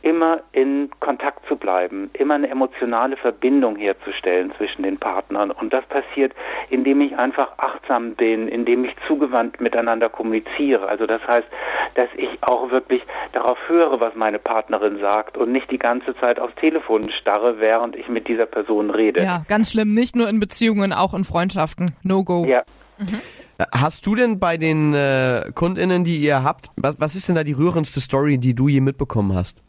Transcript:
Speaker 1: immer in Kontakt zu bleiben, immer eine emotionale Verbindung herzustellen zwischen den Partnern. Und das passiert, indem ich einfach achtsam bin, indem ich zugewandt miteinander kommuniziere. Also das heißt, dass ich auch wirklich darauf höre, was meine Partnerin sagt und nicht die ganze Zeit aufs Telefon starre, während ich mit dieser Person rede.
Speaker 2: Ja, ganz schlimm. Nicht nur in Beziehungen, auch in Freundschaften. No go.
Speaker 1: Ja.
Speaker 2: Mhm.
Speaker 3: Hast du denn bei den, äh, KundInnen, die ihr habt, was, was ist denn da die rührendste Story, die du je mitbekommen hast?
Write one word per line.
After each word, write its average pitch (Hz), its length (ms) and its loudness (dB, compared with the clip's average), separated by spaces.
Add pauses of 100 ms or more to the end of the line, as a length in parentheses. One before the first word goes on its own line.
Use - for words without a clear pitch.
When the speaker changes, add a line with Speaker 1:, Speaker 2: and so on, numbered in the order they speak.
Speaker 1:
immer 165 340 2 (120)
in 139 360 2 (100)
Kontakt - 480 -4
zu 143 100 -2
bleiben, 95 560 -2
immer 147 220 0
eine 143 140 -2
emotionale 127 680 -2
Verbindung 123 580 2
herzustellen 95 840 -2
zwischen 98 260 -4
den 95 140 -2
Partnern. 101 540 -2
Und 110 220 -4
das 131 140 0
passiert, 139 460 -2 (360)
indem 135 320 2
ich 135 160 0
einfach 135 400 0
achtsam 117 580 -4
bin, 113 320 0
indem 120 380 0
ich 120 60 -8 (160)
zugewandt 127 520 0
miteinander 117 500 0
kommuniziere. 110 760 -2
Also 104 200 -2
das 110 200 -2
heißt, 117 200 2 (480)
dass 123 200 2
ich 127 140 -4 (120)
auch 123 300 0
wirklich 127 300 0 (320)
darauf 120 240 0 (100)
höre, 160 320 4
was 113 160 0
meine 107 240 0
Partnerin 104 600 -2
sagt 101 380 0
und 120 140 0
nicht 131 200 -2
die 127 80 -4
ganze 120 380 -2
Zeit 120 220 0
aufs 123 160 -6
Telefon 113 540 0 (100)
starre, 107 400 0
während 113 360 2
ich - 120 -12
mit 113 200 -4
dieser 113 180 2
Person 107 440 -2
rede. 104 340 2
Speaker 2:
Ja, 180 240 -2
ganz 214 240 2
schlimm. 214 220 2
Nicht 240 220 0
nur 233 140 2
in 220 100 0
Beziehungen, 202 540 0
auch 180 200 0
in 190 120 -2
Freundschaften. 175 800 -2
No 190 200 2
go. 175 220 0
Speaker 1:
Ja. 127 180 2 (340)
Speaker 2:
Mhm. 202 220 -6 (540)
Speaker 3:
Hast 143 320 0
du 202 80 2
denn 226 260 2
bei 170 180 0
den, 156 360 2
äh, 131 640 2
KundInnen, 180 480 2
die 165 140 0
ihr 143 260 2
habt, - 320 -4
was, 139 240 -2
was 151 160 -2
ist 190 120 -2
denn 180 80 4
da 160 80 2
die 147 100 -2
rührendste 156 460 0
Story, 139 380 2
die 123 160 2
du 131 140 2
je 139 140 4
mitbekommen 107 540 0
hast? - 340 -4